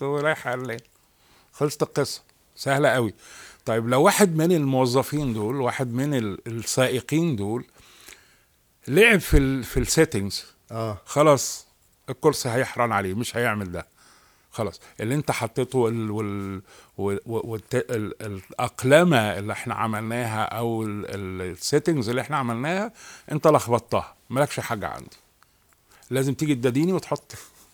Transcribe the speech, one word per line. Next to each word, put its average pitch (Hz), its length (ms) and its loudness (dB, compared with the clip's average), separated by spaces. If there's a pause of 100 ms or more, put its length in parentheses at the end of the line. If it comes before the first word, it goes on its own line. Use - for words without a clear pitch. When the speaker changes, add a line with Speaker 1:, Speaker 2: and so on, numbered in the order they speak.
Speaker 1:
ويريح 143 460 -2
علان. 123 320 -6 (760)
خلصت 147 300 -2
القصة، - 380 -4 (340)
سهلة 139 340 2
قوي. 117 240 2 (520)
طيب، 113 240 0
لو 127 120 4
واحد 190 340 6
من 160 160 4
الموظفين 135 840 2
دول، 110 280 -2
واحد 123 320 -2
من 139 200 0
ال-، 110 340 -2
السائقين 127 880 0
دول 104 300 -4 (1200)
لعب 196 320 6
في - 180 4
ال-، 135 260 2
في - 140 -4
السيتنجز، 117 640 0 (280)
Speaker 2:
آه. 113 340 -6
Speaker 1:
خلاص - 640 2 (420)
الكرسي 135 400 0
هيحرن 120 420 0
عليه، 98 220 0
مش 113 240 -4
هيعمل 107 340 -2
ده. 85 160 -10 (640)
خلاص، 104 280 -6 (200)
اللي 110 160 -2
انت 147 160 -2
حطيته 127 480 -2
وال-، 113 320 0
وال-، 101 500 -6 (360)
وال-، 98 280 -2
والت-، 113 500 -6
ال-، 110 460 -4
الأقلمة 127 960 4
اللي 104 360 0
احنا 117 200 -8
عملناها 110 720 -4
أو 113 400 -4
ال-، 104 220 -6
ال-، 92 460 -8
السيتنجز 143 580 0
اللي 123 120 -2
احنا 143 160 -4
عملناها، 143 560 -4 (380)
انت 156 160 2
لخبطتها، 117 680 2 (140)
مالكش 135 300 -2
حاجة 104 280 -6
عندي. - 300 -12 (920)
لازم 135 240 0
تيجي 147 220 0
تداديني 131 380 2
وتحط - 380 -6 (420)